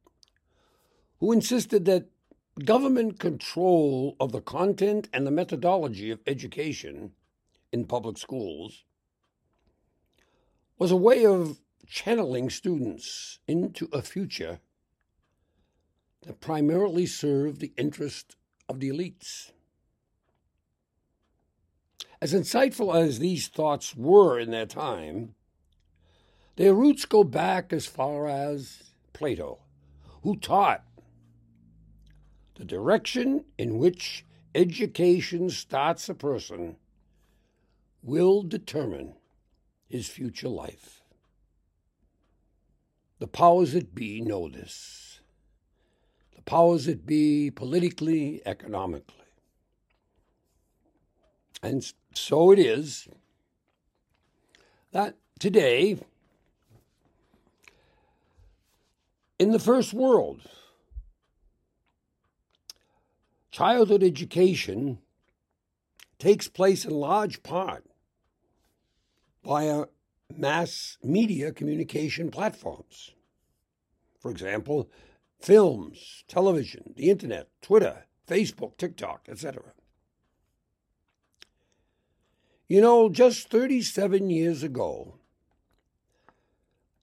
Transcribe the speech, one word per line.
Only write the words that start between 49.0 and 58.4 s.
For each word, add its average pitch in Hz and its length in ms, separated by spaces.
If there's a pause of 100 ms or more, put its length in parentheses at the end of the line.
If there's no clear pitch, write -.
And 123 220
s-, - 100 (200)
so 165 380
it 202 60
is 135 500 (1800)
that 196 260 (220)
today, 175 600 (3500)